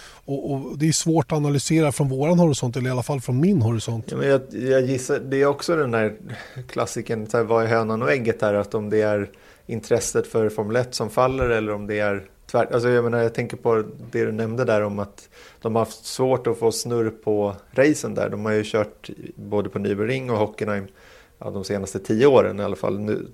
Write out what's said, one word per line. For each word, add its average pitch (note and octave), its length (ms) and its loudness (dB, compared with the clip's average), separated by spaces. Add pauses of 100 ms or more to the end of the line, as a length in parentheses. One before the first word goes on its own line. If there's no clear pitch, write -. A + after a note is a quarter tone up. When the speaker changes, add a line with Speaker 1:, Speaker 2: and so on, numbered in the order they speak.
(260)
Speaker 1:
och, C#3 260 -4
och C3+ 260 -6
det D3+ 100 2
är D#3+ 40 4
svårt D#3+ 400 2
att D#3+ 60 2
analysera D3 540 2
från C#3+ 180 0
våran D3+ 300 2
horisont, C#3 380 2
eller B2+ 120 -2
i - 20 -2
alla B2 120 -2
fall C#3 180 -4
från B2+ 180 0
min F3 220 4
horisont. A2+ 460 0
Speaker 2:
Ja, C3+ 100 -6
men C#3 100 0
jag, C3+ 140 4 (100)
jag C3 300 2
gissar, C3 380 0
det C3+ 220 0
är C#3 40 6
också C#3+ 300 0
den C#3 160 0
där G#2+ 240 0 (540)
klassiken, A2+ 580 -4
så B2 100 0
här, A#2 60 4
vad A2+ 200 4
är A2+ 40 0
hönan A2+ 340 2
och C#3+ 100 0
ägget A2+ 300 0
här? G#2 120 2
Att G2+ 220 0
om G#2+ 140 -4
det G#2+ 120 2
är G#2 280 0 (380)
intresset A2+ 600 -2
för A2 220 0
Formel G#2+ 260 -4
ett B2+ 200 -2
som A2 140 -4
faller, B2+ 400 2
eller G#2+ 240 0
om G#2 140 -8
det G#2 120 -2
är G2+ 240 0 (280)
tvärt-, A#2 220 2
alltså B2 160 2
jag B2 140 4
menar, A#2 160 0
jag A#2 140 2
tänker A#2 240 -6
på A2+ 260 2 (280)
det A2+ 140 0
du A2 60 -2
nämnde A2+ 340 -2
där A2 160 2
om G2+ 180 -4
att - 300 -10 (320)
de A2+ 140 -2
har A2+ 60 4
haft - 240 -6
svårt C3 420 0
att A2+ 120 -2
få A2+ 120 2
snurr A#2 380 -2
på G#2 460 -2 (160)
racen C#3 440 2
där. G#2 140 -2
De G#2 160 -6
har A2 60 0
ju G#2+ 140 2
kört - 440 -2 (260)
både G#2 340 -4
på G2+ 100 -6
Nürburgring A2 520 -2
och A2 60 0
Hockenheim, G#2 500 -2 (520)
ja, - 100 -10
de G2 140 -8
senaste F#2+ 360 -4
tio A2 280 4
åren G2+ 320 6
i G2+ 40 -2
alla G2+ 120 -2
fall. - 240 -4
Nu, G#2+ 340 -4